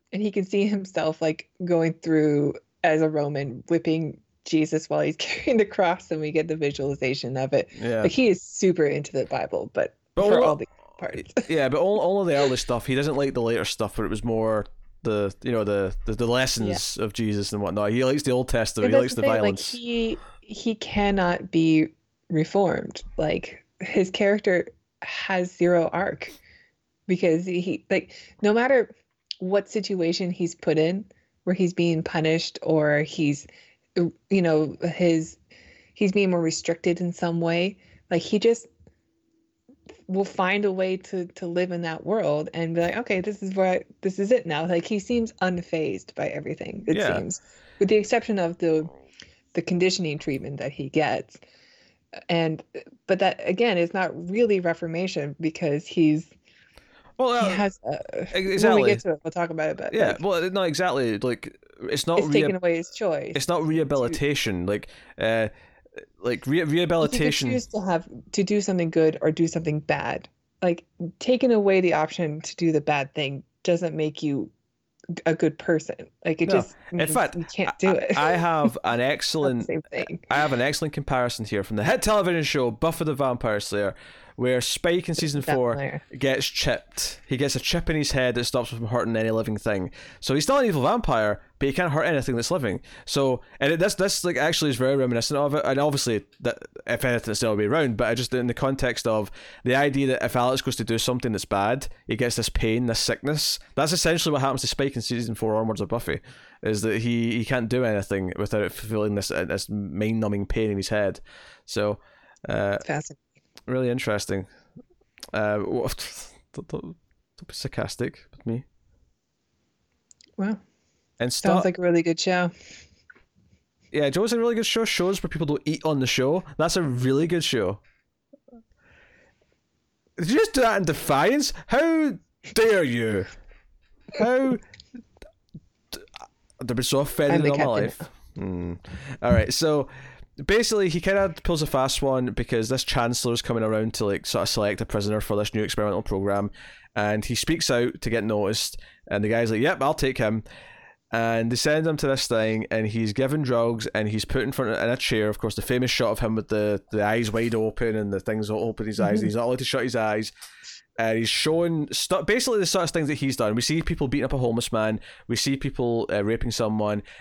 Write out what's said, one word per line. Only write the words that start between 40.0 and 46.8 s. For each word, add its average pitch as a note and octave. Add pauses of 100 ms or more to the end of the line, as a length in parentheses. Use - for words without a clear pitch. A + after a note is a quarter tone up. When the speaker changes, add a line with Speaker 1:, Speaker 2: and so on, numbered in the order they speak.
Speaker 1:
will F#3+
find F#3+
a F#3+
way F#3
to, F#3
to F#3
live F3+
in E3+
that D#3+
world D#3
and E3
be E3+
like, E3+
"Okay, G#3+
this G3+
is F#3+
where F#3+
I, F#3 (180)
this F#3+
is G3+
it B3
now." D#3+
Like, E3+
he G#3+
seems A3+
unfazed E3+
by D3+
everything, -